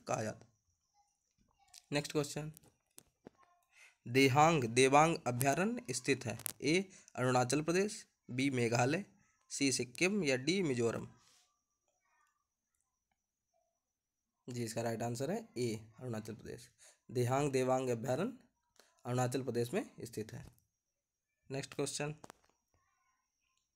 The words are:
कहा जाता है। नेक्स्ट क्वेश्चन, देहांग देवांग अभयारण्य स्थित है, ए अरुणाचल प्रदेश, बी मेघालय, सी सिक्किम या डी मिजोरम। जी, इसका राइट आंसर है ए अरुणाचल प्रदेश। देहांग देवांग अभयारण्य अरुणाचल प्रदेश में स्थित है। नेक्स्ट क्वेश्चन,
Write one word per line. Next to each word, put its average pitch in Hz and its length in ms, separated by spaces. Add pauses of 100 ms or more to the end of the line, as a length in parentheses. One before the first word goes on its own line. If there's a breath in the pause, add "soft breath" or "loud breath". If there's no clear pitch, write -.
कहा 120 160
जाता - 220
है। - 60 (1400)
नेक्स्ट 147 200
क्वेश्चन, 151 400 (1500 soft breath)
देहांग 135 600
देवांग 135 500 (120)
अभयारण्य 139 680
स्थित 127 320
है, 110 120 (240)
ए 175 240 (300 loud breath)
अरुणाचल 127 460
प्रदेश, 180 440 (240)
बी 131 220
मेघालय, 123 540 (460)
सी 139 200
सिक्किम 180 520
या 131 140
डी 160 260
मिजोरम। 117 440 (3500 soft breath)
जी, 120 160
इसका 113 180
राइट 117 220
आंसर 123 280
है 226 160 (100)
ए 120 160 (260)
अरुणाचल 110 360
प्रदेश। - 340 (400 soft breath)
देहांग 131 420
देवांग 131 380
अभयारण्य 127 480 (680 soft breath)
अरुणाचल 123 380
प्रदेश 120 300
में 208 120 (160)
स्थित 214 320
है। 185 120 (1040)
नेक्स्ट 135 240
क्वेश्चन, 147 420 (1600)